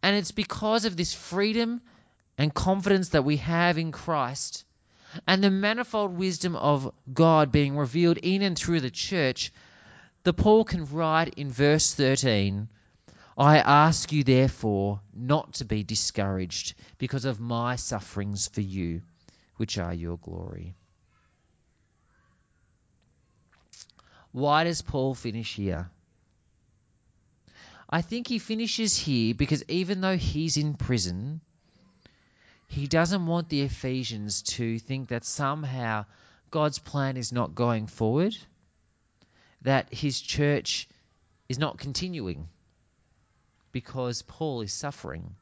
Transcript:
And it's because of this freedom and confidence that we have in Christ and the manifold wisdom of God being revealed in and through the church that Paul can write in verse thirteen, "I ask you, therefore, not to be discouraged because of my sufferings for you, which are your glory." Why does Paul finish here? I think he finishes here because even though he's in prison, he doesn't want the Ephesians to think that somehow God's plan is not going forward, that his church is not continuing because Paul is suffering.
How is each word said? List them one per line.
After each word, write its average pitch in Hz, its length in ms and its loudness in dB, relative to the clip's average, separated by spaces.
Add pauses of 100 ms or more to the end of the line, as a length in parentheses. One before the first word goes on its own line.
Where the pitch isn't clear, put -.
And 196 140 4
it's 202 160 -2
because 214 520 -2
of 185 140 -2
this 170 160 -2
freedom 226 640 -2 (560)
and 147 160 2
confidence 190 580 2
that 147 140 4
we 147 140 2
have 170 400 2
in 165 120 -2
Christ 139 760 -4 (600)
and 190 160 4
the 202 80 6
manifold 208 680 -2
wisdom 180 360 -2
of 139 380 0 (180)
God 156 400 6
being 143 280 2
revealed 156 400 4
in 190 240 0
and 185 160 0
through 170 220 0
the 127 100 -2
church 147 600 -2 (760)
that 180 100 4
Paul 214 300 6
can 175 220 -2
write 160 520 0
in 139 120 -6
verse 143 440 4
thirteen, 113 760 2 (680)
"I 147 200 10
ask 151 540 6
you, 151 100 2
therefore, 107 800 2 (140)
not 135 400 -2
to - 100 -8
be 107 180 -2
discouraged 98 920 -4 (240)
because 131 260 -4
of 120 160 -4
my 120 360 -2
sufferings 101 720 -6
for - 120 -6
you, 92 420 -4 (540)
which 107 220 -4
are 87 160 -4
your 85 240 -6
glory." 87 560 -12 (3500)
Why 143 320 2
does 170 180 -2
Paul 135 320 -2
finish 113 400 -8
here? 90 360 -4 (2000)
I 165 140 0
think 233 240 -6
he 233 140 -2
finishes 220 560 -2
here 117 360 2
because 143 360 0
even 185 320 -2
though 190 160 2
he's 156 400 0
in 147 180 0
prison, 113 680 -2 (1300)
he 143 220 -6
doesn't 170 380 2
want 170 220 0
the 143 140 0
Ephesians 120 800 -4
to 113 380 -4
think 135 300 -8
that 120 140 -6
somehow 131 800 -4 (460)
God's 151 300 -2
plan 135 360 -4
is 123 160 -8
not 113 220 -4
going 113 320 0
forward, 143 500 0 (1300)
that 131 320 0
his 131 260 -4
church - 680 -2 (600)
is 127 120 -4
not 151 180 -4
continuing 123 680 -8 (1200)
because 123 520 -6
Paul 139 400 -6
is 101 100 -8
suffering. 85 680 -10